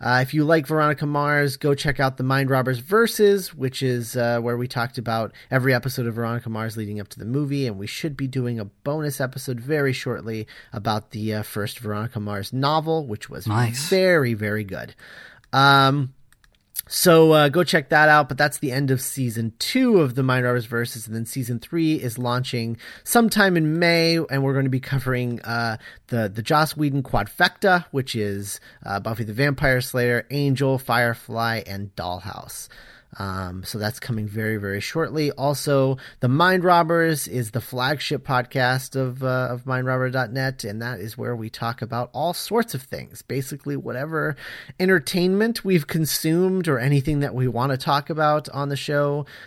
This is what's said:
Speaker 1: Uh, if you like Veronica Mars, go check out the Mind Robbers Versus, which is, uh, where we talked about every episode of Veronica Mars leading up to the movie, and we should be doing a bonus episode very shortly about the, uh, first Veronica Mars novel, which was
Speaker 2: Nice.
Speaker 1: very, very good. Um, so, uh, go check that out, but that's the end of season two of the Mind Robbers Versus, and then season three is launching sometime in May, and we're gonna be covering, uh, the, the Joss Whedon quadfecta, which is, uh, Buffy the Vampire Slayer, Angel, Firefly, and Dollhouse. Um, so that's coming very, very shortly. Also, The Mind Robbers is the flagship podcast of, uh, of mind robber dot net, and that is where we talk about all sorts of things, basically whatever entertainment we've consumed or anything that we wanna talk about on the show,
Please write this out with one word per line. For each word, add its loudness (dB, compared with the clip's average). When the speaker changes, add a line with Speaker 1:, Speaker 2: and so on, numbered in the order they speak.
Speaker 1:
Uh, 2
if -4
you 2
like 4
Veronica 0
Mars, 0
go 2
check -2
out 0
the -2
Mind 2
Robbers 2
Versus, 2
which -4
is, -2
uh, 2
where -2
we -4
talked -4
about -4
every 4
episode -2
of -4
Veronica -4
Mars -6
leading -6
up -12
to -20
the -12
movie, -2
and -4
we -10
should -8
be -4
doing -4
a -6
bonus -6
episode -6
very 0
shortly -6
about -2
the, -4
uh, -4
first -8
Veronica -6
Mars -8
novel, 0
which -10
was -10
Speaker 2:
Nice. 0
Speaker 1:
very, 4
very -2
good. -10
Um, 6
so, 8
uh, 6
go 2
check 0
that 6
out, 6
but -6
that's 0
the -4
end 0
of 2
season -4
two 4
of 2
the 0
Mind 2
Robbers 0
Versus, -4
and -10
then -4
season -6
three 0
is -4
launching -2
sometime 4
in 2
May, 4
and 0
we're 0
gonna 0
be 0
covering, -2
uh, -4
the, 0
the -6
Joss 2
Whedon 0
quadfecta, 0
which -4
is, -4
uh, -4
Buffy -4
the -8
Vampire 0
Slayer, 0
Angel, 2
Firefly, -2
and -10
Dollhouse. -10
Um, -6
so -8
that's -4
coming -4
very, -4
very -4
shortly. -2
Also, 0
The 2
Mind 4
Robbers 4
is -6
the -2
flagship -4
podcast 0
of, -2
uh, 0
of -8
mind -2
robber 0
dot -2
net, -4
and -8
that -8
is -12
where -6
we -8
talk -6
about -6
all -2
sorts -2
of -6
things, -14
basically -6
whatever -4
entertainment 2
we've 4
consumed 0
or 2
anything 2
that -2
we 2
wanna 0
talk 0
about 2
on -4
the -4
show, -2